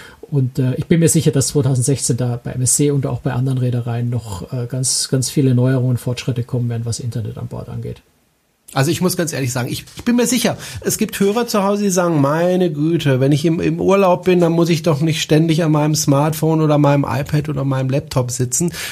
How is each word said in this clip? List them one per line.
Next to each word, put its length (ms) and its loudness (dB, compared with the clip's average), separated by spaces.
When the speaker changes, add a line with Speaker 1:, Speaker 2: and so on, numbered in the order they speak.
Speaker 1:
Und, 360 -2
äh, 180 0
ich 100 -4
bin 120 4
mir 120 4
sicher, 200 2
dass 180 0
zweitausendsechzehn 680 0
da 260 -4
bei 100 -10
M 100 -4
S 120 0
C 160 2
und 160 0
auch 140 -4
bei 140 -2
anderen 240 0
Reedereien 520 -2
noch, 420 -6
äh, 140 -4
ganz, 420 -4
ganz 220 -2
viele 240 2
Neuerungen 360 2
und 100 0
Fortschritte 420 -4
kommen 260 -4
werden, 180 -6
was 120 -4
Internet 400 -8
an 80 -8
Bord 220 -12
angeht. 340 -10
Speaker 2:
Also 180 0
ich 100 -2
muss 160 0
ganz 160 -4
ehrlich 200 -4
sagen, 160 -4
ich, 160 -8
ich 80 -14
bin 120 0
mir 100 2
sicher, 300 0
es 180 -4
gibt 220 -4
Hörer 260 2
zu 160 0
Hause, 220 0
die 60 2
sagen, 300 2
meine 520 2
Güte, 480 0
wenn 100 4
ich 140 2
im, 160 0
im 200 0
Urlaub 440 4
bin, 160 4
dann 100 4
muss 180 2
ich 140 0
doch 180 2
nicht 220 0
ständig 400 2
an 80 2
meinem 240 2
Smartphone 640 2
oder 160 4
meinem 320 4
iPad 400 -2
oder 140 -4
meinem 260 -2
Laptop 440 -2
sitzen. 400 -2